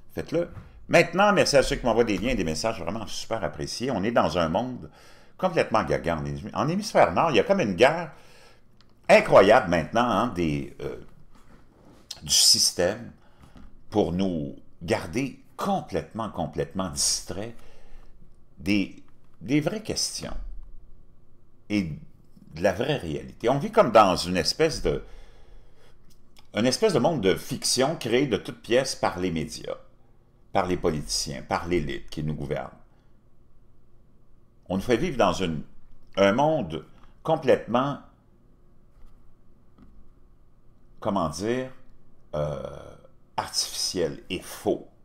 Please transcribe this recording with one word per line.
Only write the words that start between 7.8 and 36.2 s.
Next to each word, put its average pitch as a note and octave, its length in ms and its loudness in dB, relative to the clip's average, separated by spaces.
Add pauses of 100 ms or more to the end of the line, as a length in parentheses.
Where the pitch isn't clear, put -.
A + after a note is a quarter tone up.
incroyable C3 580 8
maintenant, F2 400 2
hein, A2 200 2
des, D#2 520 -2
euh, C2+ 160 -8 (1300)
du D2+ 100 -4
système G#2 800 4 (760)
pour F2 240 2
nous F2 420 -2 (260)
garder G2+ 640 -4 (140)
complètement, D3 720 -4
complètement F2 580 -4
distraits F#2+ 680 -4 (1000)
des, F#2+ 480 0 (380)
des C3+ 180 0
vraies G#3+ 220 -4
questions - 520 -6 (1400)
et G#2 140 2 (680)
de D#2+ 100 -6
la F#2+ 120 2
vraie B2+ 240 0
réalité. D2+ 500 -6
On C#3 100 2
vit G3 140 -4
comme F#3 180 6
dans G2+ 260 8
une F2 200 -2
espèce - 460 0
de, D2 200 0 (1500)
une G#2+ 120 2
espèce F3+ 260 2
de D3+ 60 2
monde C#3+ 240 2
de F#2 140 6
fiction C3 600 0
créé B2 300 2
de G#2+ 100 0
toutes - 240 -12
pièces B2+ 340 0
par F#2+ 240 -2
les F2+ 120 -2
médias, - 480 -6 (760)
par F#2+ 140 2
les F2+ 100 0
politiciens, D2 640 -4
par F2+ 260 -6
l'élite D2 440 -2
qui D#2 120 -6
nous D2+ 120 -4
gouverne. C#2 360 -6 (2000)
On F#2 80 -2
nous F#2+ 60 -2
fait A#2+ 160 2
vivre E3 180 -2
dans G2+ 160 4
une, E2 300 -2 (560)
un G2 140 6